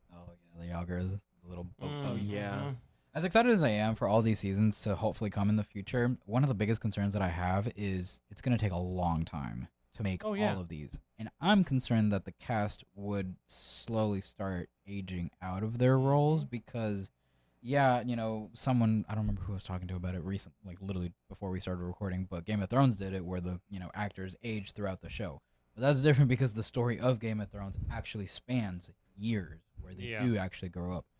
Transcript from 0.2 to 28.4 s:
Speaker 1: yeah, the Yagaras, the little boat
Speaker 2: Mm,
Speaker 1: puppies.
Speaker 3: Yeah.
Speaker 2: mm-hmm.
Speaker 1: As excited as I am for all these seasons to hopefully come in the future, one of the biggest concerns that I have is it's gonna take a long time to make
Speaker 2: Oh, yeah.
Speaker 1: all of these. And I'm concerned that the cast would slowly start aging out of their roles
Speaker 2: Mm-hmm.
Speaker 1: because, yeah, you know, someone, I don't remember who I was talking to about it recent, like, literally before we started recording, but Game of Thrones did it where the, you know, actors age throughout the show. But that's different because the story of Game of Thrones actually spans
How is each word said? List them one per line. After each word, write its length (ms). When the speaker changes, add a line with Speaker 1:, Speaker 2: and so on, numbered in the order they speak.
Speaker 1:
yeah, 80
the 80
Yagaras, 360
the 60
little 160
boat 260
Speaker 2:
Mm, 120
Speaker 1:
puppies. 200
Speaker 3:
Yeah. 320
Speaker 2:
mm-hmm. 140
Speaker 1:
As 120
excited 260
as 120
I 60
am 260
for 120
all 140
these 180
seasons 440
to 120
hopefully 340
come 200
in 80
the 80
future, 600
one 180
of 40
the 80
biggest 260
concerns 320
that 80
I 60
have 480
is 540
it's 120
gonna 160
take 140
a 60
long 480
time 420
to 80
make 220
Speaker 2:
Oh, 80
yeah. 220
Speaker 1:
all 60
of 80
these. 280
And 100
I'm 240
concerned 480
that 120
the 60
cast 520
would 400
slowly 760
start 480
aging 420
out 200
of 160
their 220
roles 440
Speaker 2:
Mm-hmm. 80
Speaker 1:
because, 600
yeah, 400
you 140
know, 380
someone, 560
I 40
don't 100
remember 200
who 100
I 20
was 100
talking 240
to 60
about 200
it 80
recent, 320
like, 160
literally 300
before 220
we 80
started 240
recording, 460
but 160
Game 160
of 80
Thrones 260
did 180
it 120
where 160
the, 180
you 100
know, 140
actors 500
age 300
throughout 280
the 80
show. 320
But 60
that's 200
different 280
because 240
the 100
story 360
of 200
Game 220
of 100
Thrones 260
actually 340
spans 680